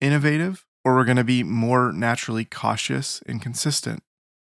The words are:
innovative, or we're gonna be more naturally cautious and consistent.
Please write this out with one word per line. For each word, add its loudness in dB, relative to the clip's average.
innovative, 0
or 4
we're 6
gonna 4
be 2
more 2
naturally -2
cautious -4
and -6
consistent. -6